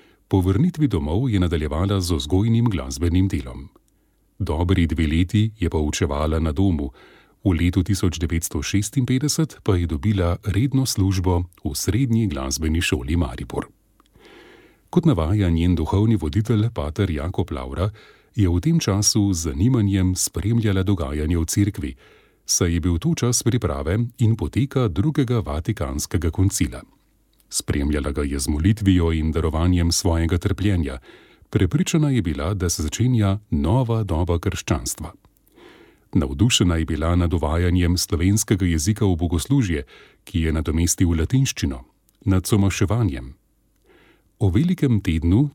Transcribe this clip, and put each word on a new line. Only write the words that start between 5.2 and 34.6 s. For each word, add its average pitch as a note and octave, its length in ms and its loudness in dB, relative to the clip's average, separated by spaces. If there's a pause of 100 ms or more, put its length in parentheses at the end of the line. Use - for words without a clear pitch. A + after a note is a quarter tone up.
je E2 140 -4
poučevala D#2 720 -2
na D#2 80 0
domu, D#2+ 400 0 (520)
v F2+ 120 2
letu F2 320 0
tisoč F2+ 320 -2
devetsto E2 400 -4
šestinpetdeset B2+ 1040 -2
pa F#2+ 160 2
je F2 80 0
dobila F2 560 0
redno C3 420 0
službo F#2 600 0 (160)
v - 80 -4
Srednji A2+ 560 0
glasbeni D#2 540 -2
šoli C2+ 340 -2
Maribor. - 560 -4 (1160)
Kot E3+ 160 2
navaja F#2+ 440 2
njen E2+ 260 2
duhovni G2+ 440 0
voditelj, G#2+ 560 0
pater D#2+ 360 -4
Jakob E2 400 -6
Lavra, C#2 380 -4 (460)
je G2+ 120 4
v F2 160 2
tem E3 160 2
času G2+ 540 2
z E2 180 -4
zanimanjem G2 640 2
spremljala G#2 680 -2
dogajanje D#2+ 540 -2
v D#2+ 80 0
cerkvi, G2+ 460 -2 (540)
saj - 280 0
je E2+ 60 0
bil E2+ 180 0
to D#3+ 180 0
čas B2 280 0
priprave F2+ 540 -2 (260)
in A2 120 4
poteka A2+ 520 0
drugega A#2+ 560 0
vatikanskega D#2 880 -4
koncila. - 500 -2 (680)
Spremljala C#2+ 640 -2
ga D2 120 -4
je C#2 160 -4
z C2 80 -6
molitvijo F2+ 640 2
in D#2+ 200 0
darovanjem E2 600 2
svojega E2 460 2
trpljenja. E2+ 600 -2 (500)
Prepričana D3+ 600 2
je B2+ 120 2
bila, D#2 320 -2
da F2+ 160 -2
se E2 140 -2
začenja G#2+ 560 2 (100)
nova A2 540 0
doba E2+ 360 0
krščanstva. - 720 -4 (1000)